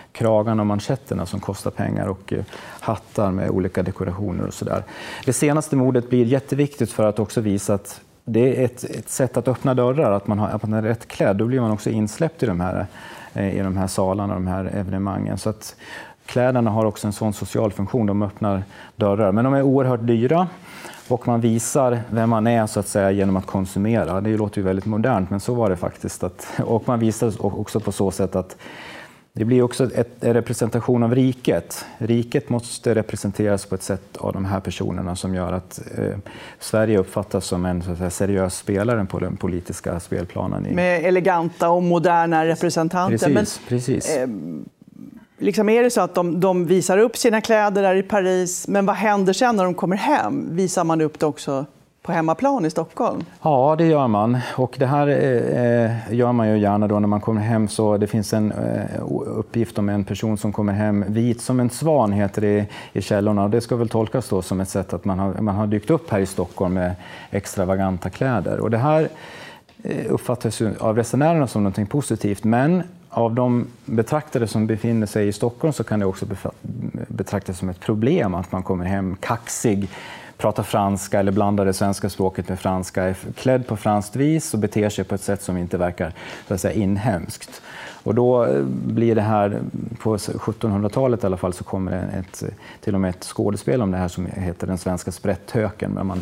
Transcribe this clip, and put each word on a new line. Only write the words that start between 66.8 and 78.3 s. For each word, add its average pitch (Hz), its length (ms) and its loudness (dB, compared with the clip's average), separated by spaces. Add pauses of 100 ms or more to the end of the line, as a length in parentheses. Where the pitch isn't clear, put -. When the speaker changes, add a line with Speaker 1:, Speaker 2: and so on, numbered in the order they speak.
Speaker 1:
extravaganta 95 800 -2
kläder. 104 500 -2
Och 104 120 -2
det 117 60 2
här, 151 320 2 (720)
eh, - 280 -4
uppfattas 120 500 -2
ju 110 180 0
av 110 160 2
resenärerna 139 520 2
som 107 160 0
någonting 101 220 0
positivt, 107 580 -2
men 139 400 4 (260)
av 117 240 2
de 123 340 2 (180)
betraktare 117 600 0
som 110 200 0
befinner 110 400 0
sig 104 200 0
i 101 60 0
Stockholm 123 400 -2
så 113 100 -4
kan 107 160 0
det 101 60 0
också 95 200 -2
befa-, - 260 -8 (560)
betraktas 95 500 -6
som 92 120 -4
ett 87 100 -8
problem 117 540 0